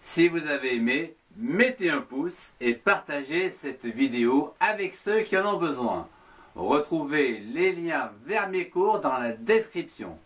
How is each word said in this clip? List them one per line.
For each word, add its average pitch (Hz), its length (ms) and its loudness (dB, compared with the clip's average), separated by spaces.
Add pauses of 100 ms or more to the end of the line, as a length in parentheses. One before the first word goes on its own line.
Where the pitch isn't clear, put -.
Si 170 260 4
vous 165 180 -2
avez 131 300 0
aimé, 127 400 0 (200)
Mettez 180 520 0
un 139 140 0
pouce 151 580 -8
et 120 140 2
partagez 165 760 -2
cette 135 360 -10
vidéo 123 760 2
avec 202 340 -2
ceux 214 260 0
qui 214 180 -2
en 202 160 0
ont 170 40 -4
besoin. 127 480 -2 (480)
Retrouvez 143 840 0
les 147 340 0
liens 156 400 -4 (140)
vers 196 240 -2
mes 180 180 -2
cours 208 320 2
dans 131 180 0
la 120 140 -2
description. 113 920 -2